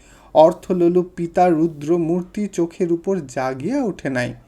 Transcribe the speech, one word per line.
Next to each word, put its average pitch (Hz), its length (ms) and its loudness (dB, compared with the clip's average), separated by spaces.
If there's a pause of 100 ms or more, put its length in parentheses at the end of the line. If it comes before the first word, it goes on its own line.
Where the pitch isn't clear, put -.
(340)
অর্থলোলুপ 175 840 4
পিতার 175 380 2
রুদ্র 156 440 0
মূর্তি 175 500 -4
চোখের 170 440 -4
উপর 175 280 -2
জাগিয়া 135 640 -6
ওঠে 170 260 -6
নাই। 123 240 -4 (140)